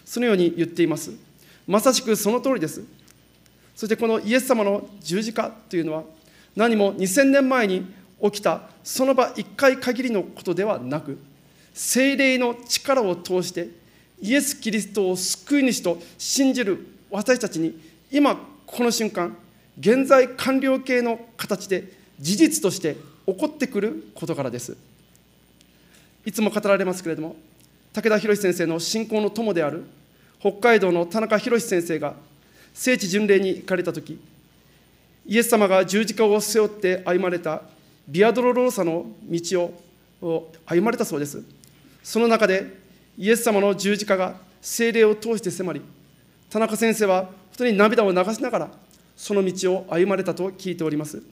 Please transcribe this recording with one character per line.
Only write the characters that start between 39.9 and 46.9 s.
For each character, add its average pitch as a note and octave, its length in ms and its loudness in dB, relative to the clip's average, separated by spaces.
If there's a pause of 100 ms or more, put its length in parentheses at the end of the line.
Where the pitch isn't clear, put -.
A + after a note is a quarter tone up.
を E3 300 -6 (140)
歩 F3 180 2
ま A#3 60 2
れ A3+ 60 -2
た A#3 80 0
そ E3 120 -6
う C#3+ 40 -2
で D3 60 -4
す。 C#3+ 160 -12 (600)
そ - 180 -4
の A#3 80 4
中 A3 180 4
で F#3+ 320 -2 (400)
イ G3 120 0
エ A#3 60 6
ス A#3 80 -2
様 G#3 160 4
の G3+ 140 4
十 G3 220 0
字 G#3 100 -4
架 G3+ 100 2
が F#3 200 -4 (240)
聖 A#3 320 -2
霊 A3 120 6
を G#3+ 100 6
通 A3 240 -4
し - 20 -10
て F#3 100 -4
迫 F3+ 220 -6
り、 C#3+ 100 -10 (680)
田 G#3 80 -4
中 G#3+ 180 0
先 A3+ 180 2